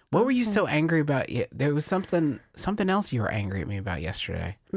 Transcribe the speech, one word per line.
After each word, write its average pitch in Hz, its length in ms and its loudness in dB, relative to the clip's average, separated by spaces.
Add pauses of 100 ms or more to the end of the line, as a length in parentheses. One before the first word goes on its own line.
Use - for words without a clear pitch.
(100)
What 196 140 4
were 262 60 4
you 247 140 2
so 202 220 2
angry 160 340 2
about? 143 300 0
Ye-, - 220 -2
there 143 220 0
was 147 120 0
something, 175 540 0 (140)
something 202 360 -2
else 196 220 0
you 120 100 0
were 101 80 0
angry 98 320 -2
at - 60 -4
me 101 100 -4
about 95 240 -4
yesterday. 82 540 -6 (200)